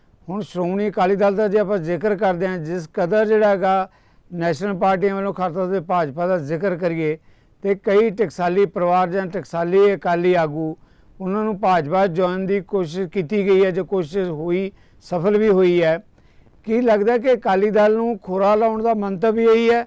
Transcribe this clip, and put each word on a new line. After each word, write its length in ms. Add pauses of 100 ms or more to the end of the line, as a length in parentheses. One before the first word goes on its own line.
(280)
ਹੁਣ 120
ਸ਼੍ਰੋਮਣੀ 500
ਅਕਾਲੀ 260
ਦਲ 180
ਦਾ 140
ਜੇ 100
ਆਪਾਂ 200
ਜ਼ਿਕਰ 380
ਕਰਦੇ 320
ਹਾਂ, 100
ਜਿਸ 360
ਕਦਰ 320
ਜਿਹੜਾ 220
ਹੈਗਾ 420 (440)
ਨੈਸ਼ਨਲ 400
ਪਾਰਟੀਆਂ 400
ਵੱਲੋਂ, 200
ਖਾਸ 180
ਤੌਰ 140
'ਤੇ 140
ਭਾਜਪਾ 460
ਦਾ 120
ਜ਼ਿਕਰ 380
ਕਰੀਏ, 420 (440)
ਤੇ 120
ਕਈ 360
ਟਕਸਾਲੀ 560
ਪਰਿਵਾਰ 420
ਜਾਂ 180
ਟਕਸਾਲੀ 680
ਅਕਾਲੀ 400
ਆਗੂ, 420 (440)
ਉਹਨਾਂ 240
ਨੂੰ 160
ਭਾਜਪਾ 460
join 400
ਦੀ 140
ਕੋਸ਼ਿਸ਼ 480
ਕੀਤੀ 380
ਗਈ 180
ਹੈ, 60
ਜੇ 120
ਕੋਸ਼ਿਸ਼ 460
ਹੋਈ, 440 (300)
ਸਫਲ 360
ਵੀ 100
ਹੋਈ 340
ਹੈ। 220 (600)
ਕੀ 160
ਲੱਗਦਾ 380
ਕਿ 160
ਅਕਾਲੀ 360
ਦਲ 260
ਨੂੰ 220
ਖੋਰਾ 360
ਲਾਉਣ 280
ਦਾ 120
ਮੰਤਵ 400
ਵੀ 100
ਇਹੀ 260
ਹੈ 160